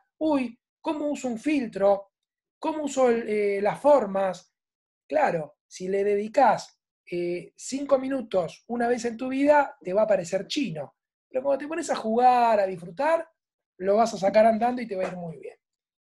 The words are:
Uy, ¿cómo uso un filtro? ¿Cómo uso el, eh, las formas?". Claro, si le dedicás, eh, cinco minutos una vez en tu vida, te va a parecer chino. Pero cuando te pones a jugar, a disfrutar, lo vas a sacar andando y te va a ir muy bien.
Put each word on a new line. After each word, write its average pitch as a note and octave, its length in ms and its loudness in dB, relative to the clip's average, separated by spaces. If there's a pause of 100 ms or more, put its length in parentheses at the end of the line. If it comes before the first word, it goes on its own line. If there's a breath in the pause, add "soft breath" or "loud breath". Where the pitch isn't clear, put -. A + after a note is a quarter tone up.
(180)
Uy, C#4 380 0 (240)
¿cómo D4+ 280 -4
uso C#4 200 -6
un A3+ 100 -4
filtro? G3+ 720 0 (460)
¿Cómo D#4 260 -6
uso C4+ 240 2
el, A#3 200 0
eh, G#3 320 0
las G3+ 200 0
formas?". G3 720 2 (540)
Claro, G3 480 0 (100)
si F#3 220 -10
le G3 160 0
dedicás, G#3 760 2 (300)
eh, F3 460 -6
cinco C#4 420 -2
minutos A3+ 720 -4
una A#3+ 180 -2
vez A#3+ 200 -2
en A3+ 100 -6
tu B3+ 120 -8
vida, C#4+ 520 2
te F3+ 120 -8
va G#3 100 2
a G#3 40 2
parecer F#3+ 400 -2
chino. D#3+ 480 -6 (340)
Pero B3+ 140 -4
cuando C#4 160 0
te C#4+ 100 -10
pones D#4+ 220 -6
a C4 60 -2
jugar, A#3 640 2
a G3 60 0
disfrutar, G3 640 -4 (500)
lo F#3+ 180 0
vas A3+ 180 2
a F#3+ 40 -10
sacar G3 280 4
andando A#3 360 0
y A3+ 40 -8
te G#3 80 -8
va F#3 100 -4
a F#3 40 -4
ir F3+ 80 -10
muy E3 220 -12
bien. - 180 -18 (540)